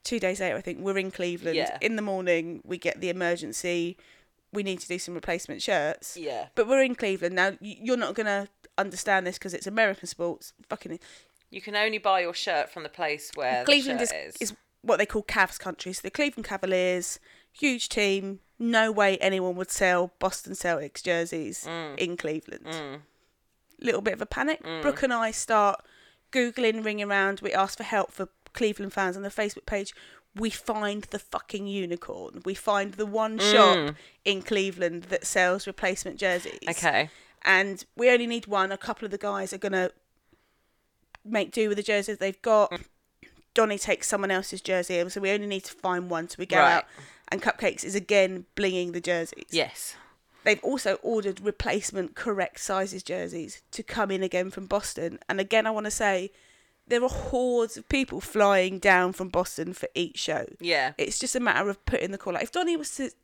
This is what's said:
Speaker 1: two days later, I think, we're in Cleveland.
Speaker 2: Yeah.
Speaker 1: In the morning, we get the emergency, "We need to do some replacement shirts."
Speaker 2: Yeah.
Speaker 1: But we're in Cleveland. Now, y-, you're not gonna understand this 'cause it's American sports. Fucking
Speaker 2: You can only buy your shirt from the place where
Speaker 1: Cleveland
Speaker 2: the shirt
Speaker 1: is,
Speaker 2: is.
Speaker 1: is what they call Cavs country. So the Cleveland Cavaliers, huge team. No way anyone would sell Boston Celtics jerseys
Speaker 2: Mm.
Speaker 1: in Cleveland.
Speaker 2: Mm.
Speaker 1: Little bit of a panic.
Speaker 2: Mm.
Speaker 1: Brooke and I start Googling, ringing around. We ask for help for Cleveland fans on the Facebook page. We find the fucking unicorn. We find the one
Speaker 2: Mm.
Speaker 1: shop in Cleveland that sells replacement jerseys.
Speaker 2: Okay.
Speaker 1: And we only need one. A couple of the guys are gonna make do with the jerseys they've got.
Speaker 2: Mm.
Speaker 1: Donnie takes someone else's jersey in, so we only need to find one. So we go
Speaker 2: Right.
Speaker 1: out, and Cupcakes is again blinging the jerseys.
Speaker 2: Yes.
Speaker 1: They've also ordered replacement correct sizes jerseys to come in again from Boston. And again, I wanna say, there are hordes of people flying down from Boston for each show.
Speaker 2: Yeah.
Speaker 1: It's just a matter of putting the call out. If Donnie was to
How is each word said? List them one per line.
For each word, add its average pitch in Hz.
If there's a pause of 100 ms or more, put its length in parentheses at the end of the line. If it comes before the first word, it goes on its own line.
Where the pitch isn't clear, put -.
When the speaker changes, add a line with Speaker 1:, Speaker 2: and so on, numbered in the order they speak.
Speaker 1:
two 240
days 190
later, 170
I 190
think, 180
we're 196
in 190
Cleveland. 170
Speaker 2:
Yeah. 143
Speaker 1:
In 226
the 214
morning, 180
we 180
get -
the 185
emergency, 175 (560)
"We 208
need 190
to -
do 180
some 175
replacement 170
shirts." 156
Speaker 2:
Yeah. 147
Speaker 1:
But 202
we're 269
in 247
Cleveland. 185
Now, 185 (100)
y-, 208
you're 240
not 202
gonna 202 (280)
understand 190
this 180
'cause 185
it's -
American 202
sports. - (160)
Fucking 160 (520)
Speaker 2:
You 196
can 208
only 214
buy 190
your 175
shirt 156
from 170
the 147
place 151
where 127
Speaker 1:
Cleveland 269
Speaker 2:
the 240
shirt 73
Speaker 1:
is, -
Speaker 2:
is. 208
Speaker 1:
is 214 (260)
what 226
they 208
call 208
Cavs -
country. 185
So -
the 190
Cleveland 285
Cavaliers, 180 (320)
huge 262
team. 196 (180)
No 226
way 202
anyone 185
would 180
sell 180
Boston 185
Celtics 156
jerseys 170
Speaker 2:
Mm. 160
Speaker 1:
in 175
Cleveland. -
Speaker 2:
Mm. 151 (800)
Speaker 1:
Little 233
bit 202
of 226
a 208
panic. -
Speaker 2:
Mm. 320
Speaker 1:
Brooke 285
and 254
I 226
start 208 (480)
Googling, 233
ringing 208
around. 196
We 202
ask 190
for 226
help 202
for 190 (240)
Cleveland 208
fans 190
on 196
the 196
Facebook 208
page. 202 (420)
We 214
find 208
the -
fucking -
unicorn. 175
We 190
find 202
the 214
one 220
Speaker 2:
Mm. 208
Speaker 1:
shop 180 (300)
in 196
Cleveland 180
that 185
sells 185
replacement 190
jerseys. 180 (100)
Speaker 2:
Okay. 156 (320)
Speaker 1:
And 190 (120)
we 247
only 240
need 233
one. 196
A 190
couple -
of 202
the 202
guys 196
are 196
gonna 190 (1300)
make 208
do 220
with 208
the 208
jerseys 208
they've 190
got. 214
Speaker 2:
Mm. 175 (720)
Speaker 1:
Donnie 214
takes -
someone 202
else's 190
jersey 185
in, 175
so 196
we 196
only 208
need 196
to -
find 180
one. 170
So -
we 180
go 185
Speaker 2:
Right. 165
Speaker 1:
out, - (420)
and 196
Cupcakes -
is 190
again 190 (100)
blinging 185
the 175
jerseys. 170
Speaker 2:
Yes. - (480)
Speaker 1:
They've 214
also 247
ordered 202
replacement 196
correct -
sizes 190
jerseys 175
to -
come 208
in 190
again 185
from 190
Boston. 185 (100)
And 190
again, 220
I 220
wanna 214
say, 196 (540)
there 240
are 254
hordes 240
of -
people 269
flying 196
down 180
from 190
Boston 180
for -
each 175
show. 135 (140)
Speaker 2:
Yeah. 151
Speaker 1:
It's -
just -
a 254
matter 202
of 196
putting 196
the 196
call -
out. -
If 233
Donnie 339
was 302
to 269 (140)